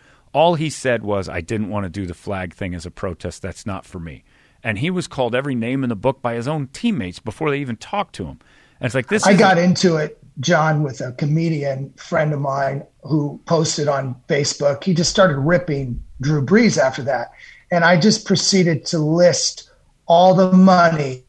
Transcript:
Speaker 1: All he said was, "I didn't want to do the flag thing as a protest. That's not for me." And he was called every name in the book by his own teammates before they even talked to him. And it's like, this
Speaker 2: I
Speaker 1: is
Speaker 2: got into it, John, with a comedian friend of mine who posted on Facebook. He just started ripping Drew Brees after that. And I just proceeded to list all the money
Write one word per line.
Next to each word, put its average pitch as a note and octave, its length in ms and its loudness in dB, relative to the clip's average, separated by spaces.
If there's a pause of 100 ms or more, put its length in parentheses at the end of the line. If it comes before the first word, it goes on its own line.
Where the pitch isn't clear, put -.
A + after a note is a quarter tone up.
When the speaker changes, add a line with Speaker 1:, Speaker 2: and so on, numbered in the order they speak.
(320)
Speaker 1:
All E3 240 4
he D3+ 140 -2
said A#2+ 340 -2
was, G2+ 240 -2
"I E2 120 -6
didn't G#2+ 300 -6
want G#2 140 -4
to F2+ 60 -8
do F#2+ 140 -8
the F2 100 -8
flag F#2 380 -8
thing F#2 220 -8
as F2 100 -12
a F2+ 60 -12
protest. F2 520 -10
That's F2+ 220 -12
not F#2+ 220 -10
for F2+ 140 -16
me." D#2 240 -16 (380)
And A2 160 -4
he D3+ 120 -2
was F3+ 160 -6
called A#2+ 280 -4
every C3+ 200 -2
name B2 280 -4
in B2+ 60 -4
the A#2 80 -4
book B2+ 240 -4
by A#2 140 -4
his A#2 120 -6
own D3 280 -4
teammates C3 440 -4
before D3 320 -6
they C#3 100 -2
even B2 160 -8
talked - 400 -8
to F#2 100 -8
him. C2+ 140 -16 (380)
And - 60 -8
it's A2 100 -4
like, C3 140 -2
this G3+ 180 0
Speaker 2:
I F#3+ 60 6
Speaker 1:
is F#3+ 60 6
Speaker 2:
got F#3+ 180 6
into F3 400 2
it, D#3 220 -6 (200)
John, D3+ 440 2
with C3 180 -6
a B2+ 120 -8
comedian C#3+ 840 -4
friend D3+ 380 -2
of C#3 80 -4
mine C#3 400 -4 (200)
who C#3+ 440 -4
posted D#3+ 420 0
on C3+ 280 -4 (120)
Facebook. C#3+ 560 -2
He F#3+ 80 0
just E3 160 0
started E3+ 300 2
ripping C#3 680 -2 (160)
Drew C#3+ 240 0
Brees G3 320 4
after C#3+ 280 0
that. A#2+ 260 -4 (420)
And E3+ 140 2
I F3+ 120 6
just G#3 280 2
proceeded F3 600 0
to E3+ 100 -2
list D#3+ 720 2 (360)
all F3+ 280 6
the F#3 180 4
money E3+ 760 4